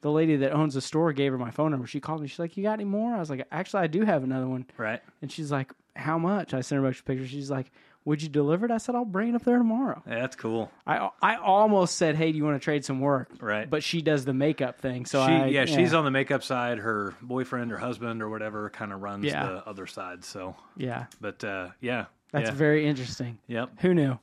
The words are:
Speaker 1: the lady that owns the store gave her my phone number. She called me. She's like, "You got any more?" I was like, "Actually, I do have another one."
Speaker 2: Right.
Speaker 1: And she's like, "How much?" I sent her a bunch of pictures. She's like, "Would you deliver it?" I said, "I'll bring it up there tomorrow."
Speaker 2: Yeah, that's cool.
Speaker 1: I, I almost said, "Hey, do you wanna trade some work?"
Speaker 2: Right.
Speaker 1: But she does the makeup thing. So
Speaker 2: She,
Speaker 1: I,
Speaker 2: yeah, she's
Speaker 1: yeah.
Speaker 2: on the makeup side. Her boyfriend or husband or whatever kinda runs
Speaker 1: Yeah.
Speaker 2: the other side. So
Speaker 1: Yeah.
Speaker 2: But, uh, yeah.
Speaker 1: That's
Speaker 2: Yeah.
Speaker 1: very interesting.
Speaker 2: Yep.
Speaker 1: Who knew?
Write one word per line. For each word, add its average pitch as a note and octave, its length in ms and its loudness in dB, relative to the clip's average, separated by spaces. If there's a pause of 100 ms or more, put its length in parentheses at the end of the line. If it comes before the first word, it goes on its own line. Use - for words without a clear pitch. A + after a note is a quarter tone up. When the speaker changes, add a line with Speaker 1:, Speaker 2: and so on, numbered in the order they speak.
Speaker 1:
the D3 80 -2
lady D#3 280 4
that C3+ 140 2
owns D3+ 220 2
the C3+ 80 -2
store D#3+ 320 0
gave C#3 180 0
her C3 60 -2
my A#2+ 140 -4
phone D3+ 180 0
number. C3+ 160 -2
She C#3 140 -8
called D#3 200 -6
me. D3 80 -8
She's - 120 -14
like, E3+ 180 -6
"You G3 60 -4
got G#3+ 100 0
any G#3+ 120 -4
more?" G#3+ 280 -2
I A3 60 -2
was D#3+ 100 -4
like, C3+ 220 -6
"Actually, F#3 320 -2
I E3 40 2
do D#3+ 160 2
have E3+ 200 2
another C3 240 -2
one." B2+ 180 -4 (120)
Speaker 2:
Right. A2 220 -2 (220)
Speaker 1:
And C#3 100 -10
she's D3+ 200 -6
like, C3 200 -2 (240)
"How D#3 220 0
much?" E3+ 380 0
I C3 60 0
sent C#3 200 -2
her - 20 2
a C3+ 60 4
bunch B2+ 120 -4
of - 40 -16
pictures. C3 240 -4
She's C#3 220 -8
like, C3 180 -4 (340)
"Would D3 200 0
you D#3+ 60 -6
deliver D3+ 360 2
it?" A#3+ 60 0
I A3+ 80 0
said, B3 160 -4
"I'll A#3+ 100 0
bring G#3 240 -2
it A#3+ 60 0
up A#3 80 -2
there B3 160 6
tomorrow." A3+ 480 2
Speaker 2:
Yeah, A#2 140 -2
that's B2+ 140 -4
cool. A2+ 360 -2 (160)
Speaker 1:
I, C3+ 200 0 (140)
I G#3 140 4
almost G3+ 640 4
said, D#3 180 4
"Hey, D#3+ 160 2
do D#3 80 0
you D3 60 2
wanna D3 120 2
trade D3 260 0
some C3+ 160 -2
work?" C3+ 300 2 (100)
Speaker 2:
Right. G#2+ 300 -2
Speaker 1:
But D3+ 140 0
she E3+ 180 -2
does D3 240 4
the C3+ 80 0
makeup C3+ 460 0
thing. B2+ 260 -4
So C3+ 220 2
Speaker 2:
She, - 40 8
Speaker 1:
I, - 140 6
Speaker 2:
yeah, C3+ 200 4
she's D#3+ 260 4
Speaker 1:
yeah. E3 80 6
Speaker 2:
on D#3 60 2
the C#3 60 2
makeup C3+ 300 2
side. B2 380 -2
Her G#2 420 -2
boyfriend B2 500 -4
or G#2 60 -6
husband A#2 460 -6
or G#2+ 60 -6
whatever G#2+ 420 -6
kinda G2+ 240 -8
runs G2+ 300 -6
Speaker 1:
Yeah. - 200 -2
Speaker 2:
the F#2+ 240 -8
other G2 160 -12
side. F2+ 380 -12
So F#2 320 -12 (200)
Speaker 1:
Yeah. B2 300 -8 (160)
Speaker 2:
But, G#2 220 -10
uh, F#2+ 240 -6 (120)
yeah. A#2+ 260 -4 (260)
Speaker 1:
That's C#3+ 180 -2
Speaker 2:
Yeah. B2 60 -6
Speaker 1:
very D3+ 320 4
interesting. B2 580 -6
Speaker 2:
Yep. A#2+ 360 -6
Speaker 1:
Who F3+ 120 4
knew? C#3 300 2